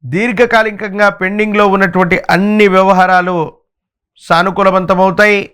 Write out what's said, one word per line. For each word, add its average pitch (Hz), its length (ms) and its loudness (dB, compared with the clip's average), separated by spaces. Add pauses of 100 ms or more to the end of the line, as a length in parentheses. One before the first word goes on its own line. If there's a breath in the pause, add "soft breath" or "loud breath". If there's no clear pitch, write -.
దీర్ఘకాలికంగా 208 1040 -2 (120)
పెండింగ్లో 208 440 -2 (100)
ఉన్నటువంటి 185 420 0 (180)
అన్ని 208 400 2
వ్యవహారాలు 185 640 2 (880)
సానుకూలవంతమవుతాయి 190 1160 0 (140)